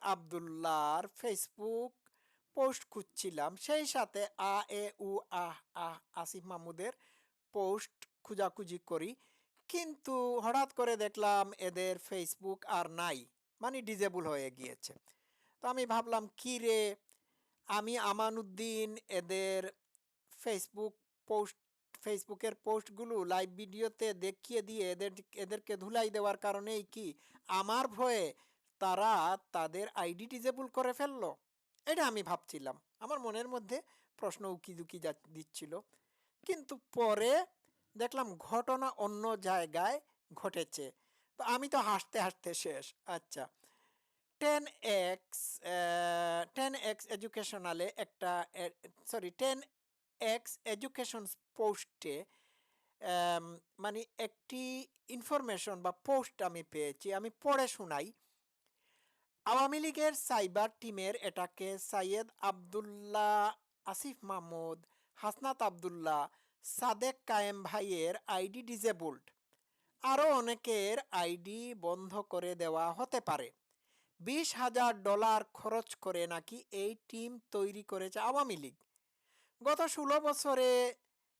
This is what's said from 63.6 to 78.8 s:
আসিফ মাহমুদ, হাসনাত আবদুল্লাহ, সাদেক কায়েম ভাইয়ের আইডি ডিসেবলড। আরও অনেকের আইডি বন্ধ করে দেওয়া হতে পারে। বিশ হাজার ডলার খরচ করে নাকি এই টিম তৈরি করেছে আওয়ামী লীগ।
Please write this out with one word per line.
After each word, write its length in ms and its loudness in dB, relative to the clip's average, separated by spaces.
আসিফ 380 -6
মাহমুদ, 600 -6
হাসনাত 460 -2
আবদুল্লাহ, 680 0
সাদেক 520 0
কায়েম 380 0
ভাইয়ের 520 0
আইডি 340 -2
ডিসেবলড। 680 -2
আরও 340 8
অনেকের 640 2
আইডি 640 -2
বন্ধ 460 -2
করে 340 -2
দেওয়া 380 0
হতে 280 -2
পারে। 300 0
বিশ 360 -2
হাজার 480 2
ডলার 400 6
খরচ 520 -4
করে 320 -2
নাকি 440 -6
এই 240 -2
টিম 320 -8
তৈরি 320 0
করেছে 360 -6
আওয়ামী 380 2
লীগ। 180 -10